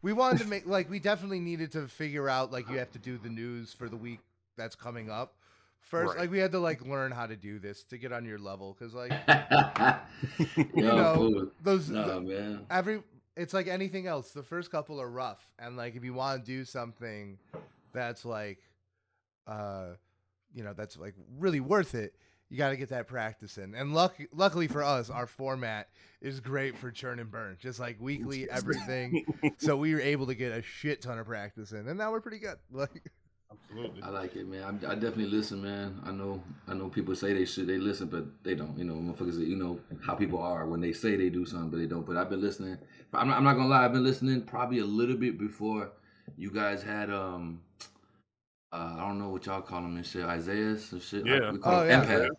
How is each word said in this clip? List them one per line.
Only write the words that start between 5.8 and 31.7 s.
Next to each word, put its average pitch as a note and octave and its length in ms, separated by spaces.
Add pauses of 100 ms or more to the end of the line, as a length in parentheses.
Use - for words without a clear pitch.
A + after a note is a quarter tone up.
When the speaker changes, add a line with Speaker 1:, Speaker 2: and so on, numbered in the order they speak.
Speaker 1:
first. F3 340
Speaker 2:
Right. E3+ 60
Speaker 1:
Like, F3 100
we F#3+ 80
had F#3+ 140
to, F#3 60
like, D#3+ 220
learn C3 300
how A#2+ 160
to A2 80
do G2+ 240
this G2+ 240
to - 160
get B2 120
on A#2+ 140
your G#2+ 140
level, G2 340
'cause, A2+ 220
like, B2 160
Speaker 3:
<laughs> C#3+ 180
Yo, - 1300 (120)
Speaker 1:
you - 80
know, A#2 320
Speaker 3:
fool. G2+ 360 (100)
Speaker 1:
those, F3 280
Speaker 3:
Nah, G#2+ 180
Speaker 1:
the, F#2 140
Speaker 3:
man. G2+ 480
Speaker 1:
every, F#3 320 (340)
it's E3 180
like F#3 140
anything F#3 400
else. D3 240
The C#3+ 120
first E3+ 280
couple D3+ 300
are B2 80
rough, A#2+ 500
and, A#2+ 180
like, A#2+ 180
if B2 80
you B2 100
wanna C3 300
do C3 220
something A2 720 (560)
that's, A#2+ 320
like, G#2+ 340 (880)
uh, G2+ 420 (640)
you A#2+ 100
know, G2+ 100
that's, G2+ 240
like, F#2 180 (220)
really E3 220
worth D#3+ 360
it, G#2+ 200 (340)
you C3 80
gotta C3+ 180
get C3 140
that B2 180
practice A2 500
in. G2 180
And C#3 180
luck-, F3+ 260 (140)
luckily E3+ 340
for C#3+ 160
us, C3 260
our B2 180
format B2 640 (320)
is C3+ 180
great C3 380
for B2 140
churn B2 280
and A2+ 120
burn, G#2 280
just, B2 200
like, A#2+ 200
weekly C3 500
Speaker 2:
<laughs> - 20
Speaker 1:
everything. B2+ 720 (340)
So C#3+ 200
we D#3 160
were D3+ 80
able C#3 260
to C3 80
get A#2+ 160
a A2+ 100
shit D3 400
ton A#2+ 180
of A2+ 80
practice G#2 440